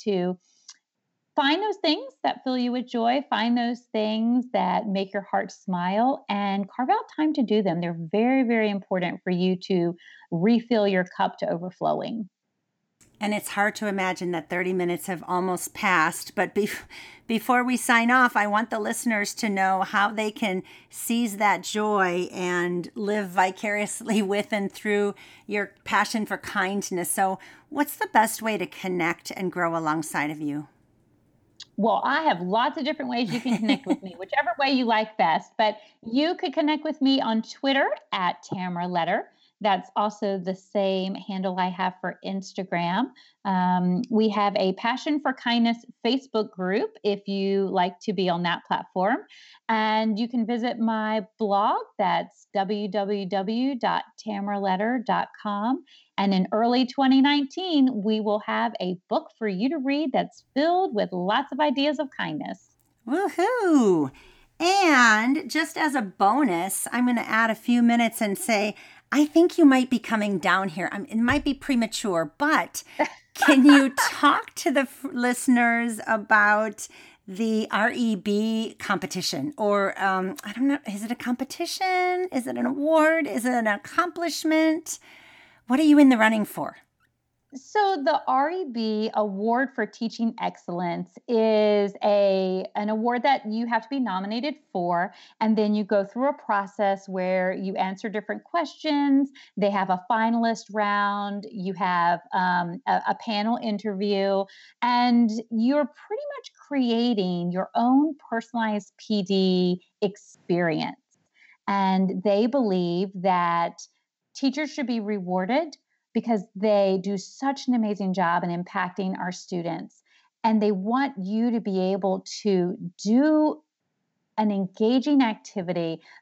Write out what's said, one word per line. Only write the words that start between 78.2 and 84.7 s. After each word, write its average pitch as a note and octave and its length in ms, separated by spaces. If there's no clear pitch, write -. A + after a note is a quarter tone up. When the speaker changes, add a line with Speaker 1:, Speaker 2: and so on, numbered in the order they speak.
Speaker 2:
competition? F3+ 800
Or, G3+ 460
um, F#3+ 400
I G#3 100
don't B3 140
know, C#4 200
is G3+ 180
it A3+ 60
a A#3+ 60
competition? F4+ 1160
Is B3+ 140
it B3 100
an A#3+ 100
award? D#4 600
Is B3 180
it B3+ 80
an A#3 140
accomplishment? D#4+ 1300